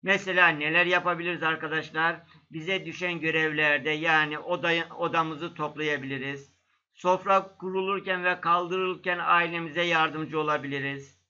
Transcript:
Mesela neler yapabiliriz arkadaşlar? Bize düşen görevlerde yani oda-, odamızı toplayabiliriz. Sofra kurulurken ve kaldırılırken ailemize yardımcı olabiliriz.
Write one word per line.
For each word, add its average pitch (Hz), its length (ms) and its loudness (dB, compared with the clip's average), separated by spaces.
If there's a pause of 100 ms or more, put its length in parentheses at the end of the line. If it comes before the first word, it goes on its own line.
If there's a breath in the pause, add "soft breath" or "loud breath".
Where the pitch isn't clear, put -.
Mesela 185 460 4
neler 156 380 4
yapabiliriz 175 560 0
arkadaşlar? 160 720 -2 (340 soft breath)
Bize 160 360 -4
düşen 165 340 -4
görevlerde 151 680 2
yani 156 480 2
oda-, 165 580 -2
odamızı 160 580 -2
toplayabiliriz. 143 1000 -6 (420)
Sofra 190 640 2
kurulurken 185 680 -2
ve 180 160 0
kaldırılırken 180 840 0
ailemize 170 600 2
yardımcı 160 560 0
olabiliriz. 139 920 -4